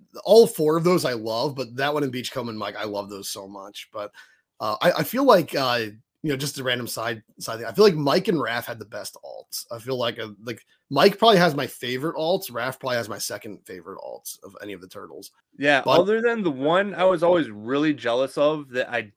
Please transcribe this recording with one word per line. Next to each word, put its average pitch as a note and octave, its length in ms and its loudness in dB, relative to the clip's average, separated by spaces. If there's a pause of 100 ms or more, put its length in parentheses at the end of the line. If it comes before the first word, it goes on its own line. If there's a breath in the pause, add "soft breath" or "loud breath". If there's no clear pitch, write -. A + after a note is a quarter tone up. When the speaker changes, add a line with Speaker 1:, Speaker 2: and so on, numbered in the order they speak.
(240)
Speaker 1:
all A3 240 10
four D#3 300 2
of E3 80 0
those F3 200 4
I C3 80 -2
love, A2+ 420 -4
but A#2+ 200 -8
that C#3 180 0
one D3 100 0
and C3+ 100 -2
Beachcomb B2 360 -6
and A2 80 -8
Mike, G#2 200 -6
I G#2 80 -6
love G2+ 240 -6
those G2 200 -10
so G2 180 -10
much. G2 440 -16
But, G#2 200 -10 (500 loud breath)
uh, G#2+ 200 -4
I, E3+ 120 4
I E3 100 -2
feel C4 220 -2
like, F#3+ 300 6
uh, B2 320 0 (380)
you D#3+ 60 0
know, C#3 60 -2
just C3+ 200 -6
a C3+ 60 -10
random B2 240 -2
side, A2+ 340 -6 (180)
side A2+ 180 -6
thing. A2+ 100 -10
I A2+ 60 -8
feel G3 100 6
like G3+ 120 8
Mike D3+ 340 2
and F3+ 80 2
Raph A#2 260 -2
had A2+ 160 -12
the G#2+ 60 -16
best G#2 400 -14
alts. - 440 -14
I A#2 100 -10
feel B2 200 -4
like, A#2 200 -2
uh, A2 100 -8 (160)
like, A#2 180 -10 (260)
Mike F#3 300 4
probably A3+ 180 8
has E3+ 160 4
my C#3 140 -4
favorite B2+ 480 -6
alts. E3+ 340 -2
Raph B2 300 -6
probably B2 160 -4
has A2+ 140 -4
my G#2 80 -8
second G#2 480 -10
favorite F#2 340 -14
alts - 420 -14
of G2+ 200 -20
any G#2 100 -12
of F#2 80 -12
the F#2 80 -20
turtles. F#2+ 440 -18 (260)
Speaker 2:
Yeah, C#3 260 4
Speaker 1:
But C3 160 6
Speaker 2:
other G#3 220 2
than A#3 200 0
the F3+ 100 0
one E3 440 0
I E3 80 0
was F#3 200 4
always F3 260 4
really C3 440 -2
jealous B2 440 -2
of D3 320 0
that B2 200 -4
I A#2 280 -6